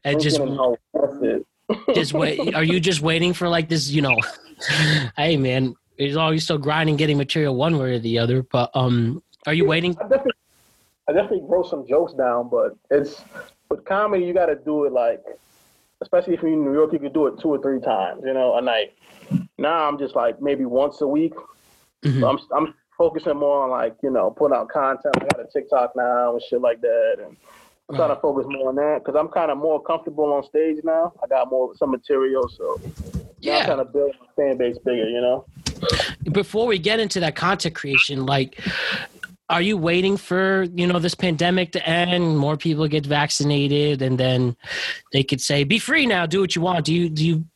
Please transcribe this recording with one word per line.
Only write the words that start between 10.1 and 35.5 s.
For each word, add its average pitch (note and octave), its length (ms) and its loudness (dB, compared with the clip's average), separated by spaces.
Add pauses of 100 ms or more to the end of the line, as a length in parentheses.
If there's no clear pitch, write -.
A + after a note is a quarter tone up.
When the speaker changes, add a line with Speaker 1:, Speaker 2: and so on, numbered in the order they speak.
Speaker 2:
I D3 40 0
definitely G3 300 0
wrote E3+ 260 0
some C3+ 180 -8
jokes E3 260 2
down, B2 360 0
but A#2 260 0 (160)
it's, C#3+ 320 0 (460)
with - 160 -4
comedy, G3 400 0
you F3 80 -4
gotta E3 220 2
do D3 300 -2
it, C3 80 -2
like, A#2+ 300 0 (760)
especially F3 340 0
if - 80 -8
you're D#3+ 100 2
in D#3 100 0
New C#3 100 0
York, D#3 200 4
you D#3 60 -2
could C#3 140 -8
do D3+ 140 2
it - 120 -4
two D#3+ 100 -2
or C#3+ 120 0
three C3+ 200 0
times, G2 440 -2
you C3 80 -2
know, B2+ 240 2
a A#2+ 40 0
night. A#2 320 -2 (640)
Now D3+ 300 0
I'm D3 100 -2
just, C#3 180 -6
like, - 260 0
maybe C#3 240 0
once C3+ 360 0
a C#3+ 60 0
week. D#3 260 0 (680)
Speaker 1:
Mm-hmm. C3+ 180 2
Speaker 2:
So B2 80 4
I'm, C3+ 100 0 (160)
I'm D#3 180 0 (220)
focusing D#3 420 0
more C#3+ 260 2
on, B2+ 80 0
like, A#2+ 320 -2
you C3+ 80 0
know, G#2+ 180 2
putting C#3+ 260 2
out A2+ 140 -2
content. C3+ 460 0
I - 60 2
got C3+ 180 -2
a A2+ 120 -12
TikTok C3+ 440 0
now B2 380 2
and A#2 100 -4
shit B2 180 -2
like A#2 200 0
that, A2+ 340 2 (100)
and - 100 -20 (520)
I'm C#3+ 100 -10
trying D#3 120 2
to C#3 60 2
Speaker 1:
Right. - 80 -10
Speaker 2:
focus C3+ 260 0
more C3+ 200 -2
on C3 80 -2
that D3 260 0
'cause C#3 120 -4
I'm D#3 160 0
kinda D#3+ 220 0
more D3+ 260 0
comfortable D3+ 540 -2
on C#3 100 0
stage D#3 400 0
now. E3 300 0 (100)
I - 40 -6
got C3 240 0
more, B2+ 240 0
some C#3+ 160 -2
material, C3 580 0
so - 320 -8
now - 400 -10 (200)
Speaker 1:
Yeah. E4+ 180 -2
Speaker 2:
I'm - 60 0
trying D3 120 0
to C3 80 -2
build C#3 340 -2
my - 60 -20 (100)
fan C3+ 220 0
base A#2+ 220 -2
bigger, A#2+ 280 0
you A#2+ 140 -2
know? B2+ 240 0 (840)